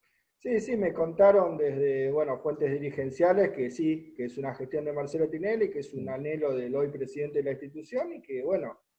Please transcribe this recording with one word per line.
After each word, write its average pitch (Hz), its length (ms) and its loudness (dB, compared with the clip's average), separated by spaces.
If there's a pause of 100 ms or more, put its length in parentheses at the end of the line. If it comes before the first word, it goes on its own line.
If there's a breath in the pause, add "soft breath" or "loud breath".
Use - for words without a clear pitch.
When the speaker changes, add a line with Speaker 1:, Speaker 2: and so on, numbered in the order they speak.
(380)
Speaker 1:
Sí, 240 220 0
sí, 247 160 -4
me 185 160 0
contaron 170 640 6
desde, 135 560 2
bueno, 147 260 0
fuentes 147 320 -2
dirigenciales 143 840 2
que 123 180 -2
sí, 156 440 -2
que 123 120 -6
es 123 100 -10
una 135 180 -6
gestión 147 300 -6
de 147 80 -4
Marcelo 143 360 -2
Tinelli, 190 420 0
que 147 80 -6
es 139 160 -8
un 131 100 -6
Speaker 2:
Mm. 131 60 -8
Speaker 1:
anhelo 147 440 -2
del 127 220 -2
hoy 143 120 0
presidente 143 500 -6
de 139 60 0
la 139 80 -2
institución 156 600 -8
y 302 80 -14
que, 127 220 -8
bueno, 151 360 -2 (200)